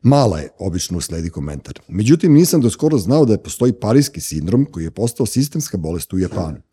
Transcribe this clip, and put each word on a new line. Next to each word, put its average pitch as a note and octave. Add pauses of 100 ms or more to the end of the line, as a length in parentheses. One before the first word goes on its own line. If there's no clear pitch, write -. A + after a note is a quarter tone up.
Mala A#2+
je", C#2+ (100)
obično F2
usledi E2
komentar. D2 (100)
"Međutim, C#3+
nisam E3
do A#2+
skoro D3+
znao B2+
da G#2+
postoji -
parijski A#2
sindrom F2+
koji E2
je E2
postao A2
sistemska C#3+
bolest E2
u F#2+
Japanu. E2 (160)